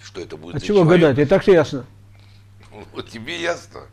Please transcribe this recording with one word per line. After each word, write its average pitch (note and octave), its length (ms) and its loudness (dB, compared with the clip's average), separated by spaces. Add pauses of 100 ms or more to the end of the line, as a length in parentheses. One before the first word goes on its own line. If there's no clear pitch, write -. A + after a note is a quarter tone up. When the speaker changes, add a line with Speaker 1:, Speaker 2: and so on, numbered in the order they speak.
Speaker 1:
что - 180 -18
это D#2 160 -14
будет E2 200 -14
Speaker 2:
А - 20 -6
Speaker 1:
за - 80 -10
Speaker 2:
чего G#3 140 2
Speaker 1:
человек. F3 200 4
Speaker 2:
гадать? C#3 180 4
И D3 100 2
так F#3+ 180 2
ясно. D3+ 400 2 (1080)
Speaker 1:
Вот - 160 -14
тебе C3+ 320 -14
ясно. - 420 -10 (100)